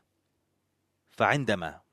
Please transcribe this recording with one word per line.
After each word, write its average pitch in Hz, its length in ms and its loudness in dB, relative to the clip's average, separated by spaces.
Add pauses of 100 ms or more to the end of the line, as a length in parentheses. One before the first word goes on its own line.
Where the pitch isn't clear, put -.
(1120)
فعندما 107 680 -2 (120)